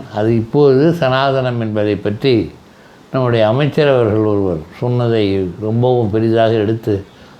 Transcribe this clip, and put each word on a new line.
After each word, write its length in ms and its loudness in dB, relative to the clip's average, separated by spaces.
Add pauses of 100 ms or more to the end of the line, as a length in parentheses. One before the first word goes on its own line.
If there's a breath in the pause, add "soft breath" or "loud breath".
(160)
அது 200 0
இப்போது 640 2
சனாதனம் 600 0
என்பதை 360 -2
பற்றி 560 -2 (600 loud breath)
நம்முடைய 360 2
அமைச்சர் 400 0
அவர்கள் 380 2
ஒருவர் 360 0 (160)
சொன்னதை 720 -2 (120)
ரொம்பவும் 480 0
பெரிதாக 440 2
எடுத்து, 500 -2 (360 loud breath)